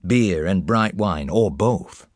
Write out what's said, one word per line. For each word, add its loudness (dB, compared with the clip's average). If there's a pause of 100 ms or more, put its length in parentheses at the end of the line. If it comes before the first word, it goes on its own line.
beer 0
and 0
bright 0
wine, -2
or 2
both. -4